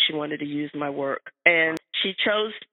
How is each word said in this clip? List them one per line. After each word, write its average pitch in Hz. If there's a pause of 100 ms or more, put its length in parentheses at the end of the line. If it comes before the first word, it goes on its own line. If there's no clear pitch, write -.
she -
wanted 147
to 147
use 147
my 147
work. 139 (240)
And 160 (240)
she 190 (120)
chose 214 (220)